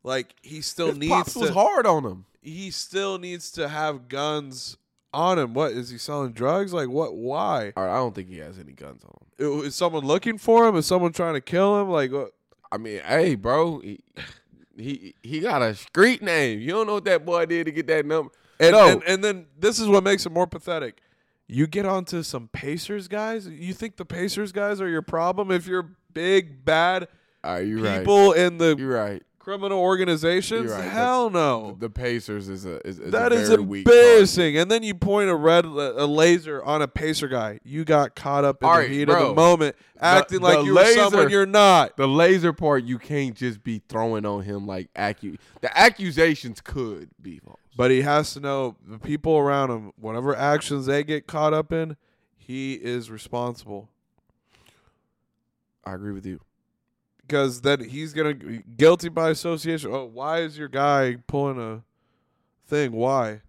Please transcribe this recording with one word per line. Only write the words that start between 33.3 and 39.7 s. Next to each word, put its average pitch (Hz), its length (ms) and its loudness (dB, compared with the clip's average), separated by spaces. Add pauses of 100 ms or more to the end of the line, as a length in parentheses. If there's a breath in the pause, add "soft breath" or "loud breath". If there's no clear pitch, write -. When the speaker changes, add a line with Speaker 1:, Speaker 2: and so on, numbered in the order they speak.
Speaker 2:
a 233 40 4
Speaker 1:
is 214 140 0
Speaker 2:
very 214 140 4
weak 196 240 -4
Speaker 1:
embarrassing. 220 640 8
Speaker 2:
target. 156 80 0
Speaker 1:
And 202 100 -2
then 226 120 0
you 208 100 -6
point 196 380 0
a 170 40 0
red, 165 300 4
a 143 400 -4
laser 156 580 2
on 151 200 -2
a 139 40 -2
Pacer 151 400 -6
guy. 117 360 -6
You 147 200 -8
got 147 320 2
caught 143 300 -2
up 139 160 0
in 160 80 4
Speaker 2:
All 170 60 8
Speaker 1:
the 165 60 6
Speaker 2:
right, 131 100 -2
Speaker 1:
heat 143 120 -2
of 147 140 4
Speaker 2:
bro. 147 120 2
Speaker 1:
the 101 40 -4
moment, 160 420 6 (200 soft breath)